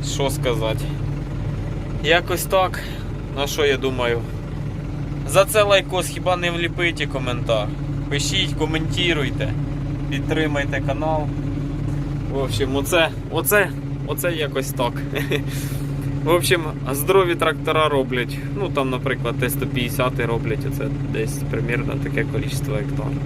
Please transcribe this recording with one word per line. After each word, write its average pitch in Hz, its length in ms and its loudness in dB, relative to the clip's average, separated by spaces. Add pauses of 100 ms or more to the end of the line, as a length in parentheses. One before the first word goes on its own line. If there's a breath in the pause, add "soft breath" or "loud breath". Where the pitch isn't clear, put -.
Що 139 240 0
сказати? 113 560 0 (1160)
Якось 170 400 4
так. 185 360 2 (560 loud breath)
На 139 120 0
що 147 180 2
я 139 120 4
думаю? 127 420 0 (1080)
За 190 180 6
це 208 180 4
лайкос 185 440 4
хіба 175 300 0
не 175 140 0
вліпить 170 500 0
і 143 60 0
коментар. 120 600 0 (420)
Пишіть, 147 440 0
коментуйте, 156 1000 0 (560)
підтримайте 143 760 0
канал. 151 400 0 (1040)
В 135 40 -2
общем, 135 380 0
оце, 151 340 4 (220)
оце, 175 380 4 (380)
оце 160 240 -2
якось 139 400 -2
так. 127 220 0 (200)
<laughs> 139 1120 -2
В 143 60 0
общем, 175 320 4 (300)
здорові 170 440 4
трактора 156 540 2
роблять. 131 480 0 (220)
Ну, 170 100 0
там, 139 200 0
наприклад, 127 500 0
Т 127 100 2
сто 131 160 -2
п'ятдесят 127 540 0
роблять, 117 400 0 (120)
оце - 160 -2 (260)
десь 110 260 -2 (120)
примірно 117 420 0 (100)
таке 139 300 0
кількість - 360 -2
гектар. 135 360 -2 (200)